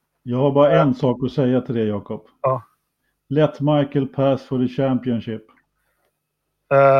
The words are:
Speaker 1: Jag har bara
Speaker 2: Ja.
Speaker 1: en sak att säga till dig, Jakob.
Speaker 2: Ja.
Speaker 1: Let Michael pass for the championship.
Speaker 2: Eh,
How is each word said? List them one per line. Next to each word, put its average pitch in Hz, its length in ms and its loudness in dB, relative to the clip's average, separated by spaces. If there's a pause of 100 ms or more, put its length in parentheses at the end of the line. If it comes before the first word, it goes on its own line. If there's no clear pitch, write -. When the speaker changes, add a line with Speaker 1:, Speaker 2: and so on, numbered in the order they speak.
(220)
Speaker 1:
Jag 120 160 -6
har 139 140 2
bara 139 220 4
Speaker 2:
Ja. 135 80 4
Speaker 1:
en 135 120 0
sak 123 300 -2
att 123 80 -6
säga 127 280 0
till 123 140 -8
dig, 110 140 -2
Jakob. 104 340 -8 (200)
Speaker 2:
Ja. 131 200 -2 (680)
Speaker 1:
Let 147 320 0
Michael 143 480 0
pass 135 340 -2
for 127 240 -2
the 123 80 -8
championship. 120 680 -4 (1300)
Speaker 2:
Eh, 139 60 4 (220)